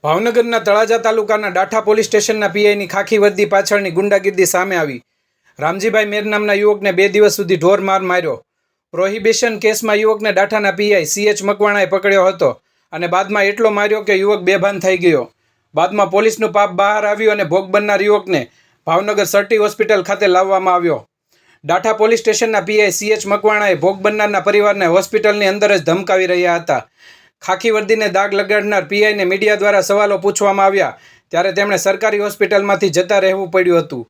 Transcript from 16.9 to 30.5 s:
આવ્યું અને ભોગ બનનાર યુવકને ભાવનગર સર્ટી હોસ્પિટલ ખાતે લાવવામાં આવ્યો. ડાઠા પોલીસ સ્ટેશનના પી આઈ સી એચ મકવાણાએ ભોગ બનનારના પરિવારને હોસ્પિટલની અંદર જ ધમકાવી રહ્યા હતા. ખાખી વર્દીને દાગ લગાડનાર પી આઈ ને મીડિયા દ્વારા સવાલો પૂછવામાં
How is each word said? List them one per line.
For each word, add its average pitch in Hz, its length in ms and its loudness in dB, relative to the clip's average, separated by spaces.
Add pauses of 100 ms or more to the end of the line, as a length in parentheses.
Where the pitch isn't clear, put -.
આવ્યું 208 260 0
અને 208 120 -2
ભોગ 185 260 -2
બનનાર 202 320 0
યુવકને 190 460 0 (380)
ભાવનગર 180 400 0
સર્ટી 202 320 0
હોસ્પિટલ 208 460 0
ખાતે 196 240 -2
લાવવામાં 185 460 2
આવ્યો. 170 340 -2 (580)
ડાઠા 180 280 0
પોલીસ 220 260 2
સ્ટેશનના 220 420 0
પી 214 200 0
આઈ 202 100 2
સી 208 200 -4
એચ 214 140 -2
મકવાણાએ 208 500 0
ભોગ 180 260 0
બનનારના 208 380 0
પરિવારને 202 460 2
હોસ્પિટલની 208 600 2
અંદર 202 320 2
જ 160 60 -2
ધમકાવી 185 440 0
રહ્યા 180 280 0
હતા. 165 320 -4 (580)
ખાખી 190 260 -2
વર્દીને 214 380 0
દાગ 196 240 0
લગાડનાર 202 520 -2
પી 202 200 0
આઈ 214 80 2
ને 202 120 -2
મીડિયા 196 300 0
દ્વારા 202 260 2
સવાલો 202 360 0
પૂછવામાં 196 480 0